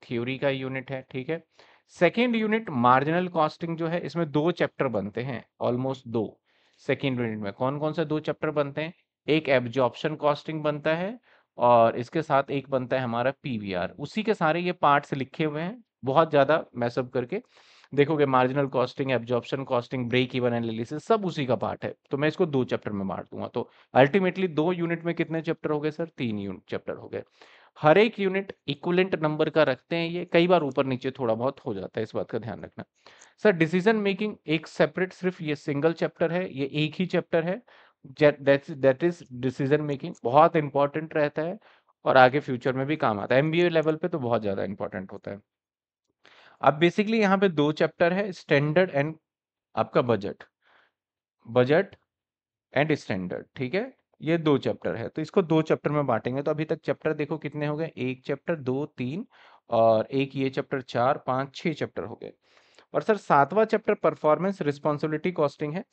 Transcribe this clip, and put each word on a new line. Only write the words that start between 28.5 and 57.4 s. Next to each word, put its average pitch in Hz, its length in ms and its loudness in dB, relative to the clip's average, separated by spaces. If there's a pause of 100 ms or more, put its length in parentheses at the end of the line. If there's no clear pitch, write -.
इक्विवेलेंट 185 540 0
नंबर 156 280 0
का 156 120 4
रखते 139 340 0
हैं 170 120 -2
ये, 175 160 -6
कई 170 220 4
बार 175 160 4
ऊपर 135 240 0
नीचे 131 240 -4
थोड़ा 120 240 -2
बहुत 123 260 -4
हो 117 140 -6
जाता 95 260 -6
है, - 20 -2
इस 110 120 -8
बात 98 160 -4
का 120 80 -4
ध्यान 107 240 -8
रखना। 87 220 -16 (580)
सर 214 100 6
डिसीजन 180 440 2
मेकिंग 202 400 -2 (100)
एक 156 200 -2
सेपरेट 180 460 -2
सिर्फ 180 300 -6
ये 151 140 -4
सिंगल 147 360 0
चैप्टर 165 400 -2
है, 180 220 -4
ये 139 200 -4
एक 156 200 -2
ही 180 120 -2
चैप्टर 165 380 0
है, 190 180 -4 (440)
जे-, 143 340 4
that's, 139 360 2
that 135 260 2
is 175 200 -2 (220)
decision 147 460 0
making, - 240 -8 (100)
बहुत 156 320 6
इंपॉर्टेंट 143 580 -2
रहता 151 280 0
है 180 160 -6 (460)
और 135 120 4
आगे 127 240 8
फ्यूचर 131 320 -2
में 135 140 -4
भी 151 100 -2
काम 110 240 0
आता 123 140 0
है, 135 60 6
एमबीए 165 280 2
लेवल 156 280 0
पे 180 120 -6
तो 165 100 -6
बहुत 117 240 0
ज़्यादा 101 220 -2
इंपॉर्टेंट 98 480 -8
होता 101 180 -14
है। 101 100 -12 (1200)
अब 151 180 2
basically 202 340 2
यहाँ 196 240 4
पे 196 100 2
दो 151 240 2
चैप्टर 170 400 0
है, 196 200 -2
स्टैंडर्ड 156 600 2
and 143 200 -2 (640)
आपका 113 260 0
बजट, 101 420 -2 (1040)
बजट 131 480 2 (800)
and 151 140 0
स्टैंडर्ड, 95 540 -6 (100)
ठीक 127 180 -6
है? 240 220 -6 (260)
ये 165 160 0
दो 151 200 2
चैप्टर 92 380 -4
है, 113 120 -8
तो - 140 -8
इसको 208 200 0
दो 160 200 2
चैप्टर 156 300 -2
में 147 140 0
बांटेंगे। 123 360 -2
तो 156 80 -2
अभी 156 140 -4
तक 160 160 -6
चैप्टर 151 320 -4
देखो 151 260 -6
कितने 147 280 -6